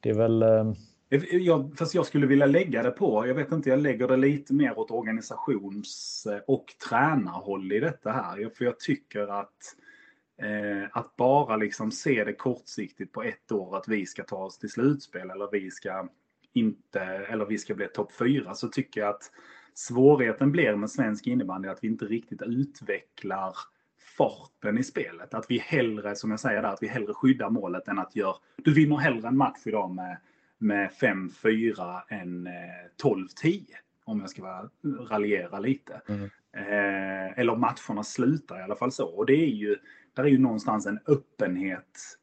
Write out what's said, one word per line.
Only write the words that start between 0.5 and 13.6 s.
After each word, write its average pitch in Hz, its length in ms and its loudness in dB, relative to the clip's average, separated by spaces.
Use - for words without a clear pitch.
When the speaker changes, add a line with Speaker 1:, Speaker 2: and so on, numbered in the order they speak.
Speaker 2:
Jag, 165 460 4
fast 160 160 -4
jag 165 120 2
skulle 143 200 2
vilja 139 200 8
lägga 139 360 4
det - 80 2
på, 117 360 2
jag 131 80 0
vet 139 180 -2
inte, 151 180 0
jag 131 80 6
lägger 127 300 0
det 131 80 6
lite 139 380 2
mer 131 240 2
åt 110 120 -4
organisations-, 110 1600 -6
och 135 180 0
tränarhåll 101 840 0
i 107 80 2
detta 147 320 -4
här. 98 260 -6
Jag, 107 160 -8
för - 100 -4
jag 120 160 -2
tycker 101 600 -4
att, - 360 -14
eh, 104 500 -4
att - 240 -6
bara 127 400 4
liksom 107 340 -2
se 120 340 0
det 104 80 -4
kortsiktigt - 800 -6
på 110 100 -8
ett 110 300 -8
år, 95 240 -4